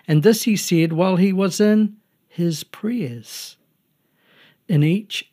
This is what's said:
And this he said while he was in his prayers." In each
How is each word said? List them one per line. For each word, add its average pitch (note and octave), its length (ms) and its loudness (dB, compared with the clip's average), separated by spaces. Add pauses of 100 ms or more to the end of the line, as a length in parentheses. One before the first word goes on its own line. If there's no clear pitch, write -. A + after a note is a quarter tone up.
And D3+ 160 2
this A3 200 4
he G#3+ 120 0
said E3 380 0
while F#3 240 0
he F#3+ 160 2
was F#3+ 260 -2
in G#3+ 380 2 (320)
his E3+ 340 -4
prayers." D#3+ 960 -10 (1120)
In D3+ 120 2
each F3 520 -2